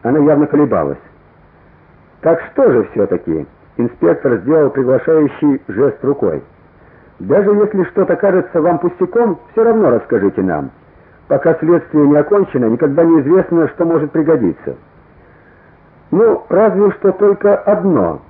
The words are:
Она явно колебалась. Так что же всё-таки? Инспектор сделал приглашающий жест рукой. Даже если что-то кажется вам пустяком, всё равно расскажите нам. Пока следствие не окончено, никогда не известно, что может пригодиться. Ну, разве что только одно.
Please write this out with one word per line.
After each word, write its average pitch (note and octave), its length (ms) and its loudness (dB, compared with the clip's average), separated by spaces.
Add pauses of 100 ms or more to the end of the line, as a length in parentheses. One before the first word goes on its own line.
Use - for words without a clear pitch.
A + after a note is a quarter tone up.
Она C3 180 0
явно D3 260 2
колебалась. A2 520 -2 (1200)
Так D#3+ 180 0 (120)
что B3+ 200 2
же A2+ 180 0
всё-таки? E2+ 560 -4 (300)
Инспектор B2+ 640 -2
сделал C#3 320 0
приглашающий C#3 960 0
жест B2+ 340 -2
рукой. G#2+ 400 -4 (760)
Даже F#3 360 0
если G3+ 300 0
что-то F3+ 320 -2
кажется F3+ 460 -2
вам E3+ 160 0
пустяком, F3+ 600 -2 (140)
всё A3+ 120 0
равно A3 260 2
расскажите G2+ 520 -2
нам. D2+ 280 -4 (580)
Пока D#3+ 260 0
следствие D#3 520 0
не D3 100 4
окончено, D3 500 0
никогда C#3+ 380 0
не E3 160 4
известно, E3 480 0
что - 160 -4
может D#3 280 -2
пригодиться. C3 640 -2 (1300)
Ну, G3+ 380 2
разве G3 440 2
что G3 200 -2
только G3+ 440 2
одно. C#3+ 720 -2